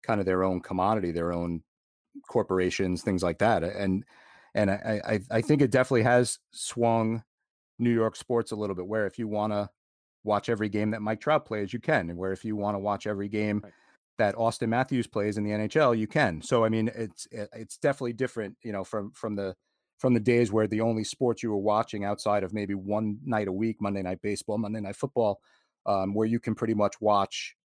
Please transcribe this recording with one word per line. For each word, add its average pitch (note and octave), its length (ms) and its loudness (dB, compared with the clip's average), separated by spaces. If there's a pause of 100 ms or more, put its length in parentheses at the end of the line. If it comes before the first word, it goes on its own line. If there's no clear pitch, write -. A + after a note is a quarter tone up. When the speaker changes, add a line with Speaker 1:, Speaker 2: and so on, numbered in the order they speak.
Speaker 1:
kind G#2+ 180 0
of F#2 60 0
their F#2 160 2
own F#2 180 2
commodity, F#2 520 0
their E2+ 200 -2
own E2+ 300 -4 (640)
corporations, F#2 760 0
things F#2 200 0
like F2 160 -2
that. G#2+ 240 4
And, F#2+ 420 -2 (500)
and G2+ 160 2
I, G#2 360 -2
I, G#2+ 140 0 (100)
I A2 120 2
think D3 200 4
it C3 80 4
definitely B2+ 320 4
has B2 360 4 (140)
swung A2+ 720 0 (560)
New A#2+ 140 2
York A2+ 240 0
sports A#2 360 -2
a G#2+ 40 -6
little G#2 180 -4
bit, F2+ 120 -8
where G#2+ 200 -2
if - 120 -8
you A2 100 -4
wanna G#2 420 -2 (540)
watch G#2 240 0
every G#2+ 200 0
game G#2 220 0
that G#2+ 120 -6
Mike G#2+ 180 -4
Trout D3 260 0
plays, G2+ 260 -4
you B2 60 -8
can. G#2 320 0
And F2 80 -8
where F#2+ 140 -4
if - 120 -8
you G#2+ 120 -4
wanna G2+ 220 -2
watch G2+ 280 -2
every G#2 220 -4
game G#2 340 0
Speaker 2:
Right. G#2 100 -20 (460)
Speaker 1:
that G2+ 180 4
Austin A2+ 340 0
Matthews B2 360 0
plays G#2 320 -2
in G#2 60 -2
the G#2 80 -2
N G#2+ 100 -2
H A2+ 140 -2
L, C3+ 180 4
you A2 120 -2
can. G2 360 0
So, A#2 220 2
I A2 40 2
mean, A2 260 0
it's, A2 360 -10
it's A2 480 -14
definitely C3+ 360 -2
different, A2 480 -4
you A2 100 -8
know, F#2+ 120 -4
from, G#2 280 -6
from G#2+ 240 -6
the, G2 180 -4 (440)
from B2+ 160 4
the A#2 60 4
days A#2+ 300 4
where A2 160 2
the G#2+ 140 0
only A2 240 0
sports A#2+ 380 -2
you A2+ 80 -2
were G#2 80 0
watching G#2 460 0
outside G#2 380 0
of F#2 120 -6
maybe G2+ 200 -2
one G#2 480 -2
night A2 260 -2
a F#2 40 -2
week, G#2+ 300 -2
Monday G2+ 180 -2
Night F#2 220 -4
Baseball, G#2 340 -4
Monday A2 240 -4
Night G2+ 160 -8
Football, A2+ 420 0 (460)
um, G2 300 0
where A2 120 2
you A#2 140 0
can A2 140 -2
pretty A2+ 180 -2
much G#2 300 0
watch G#2 520 0 (100)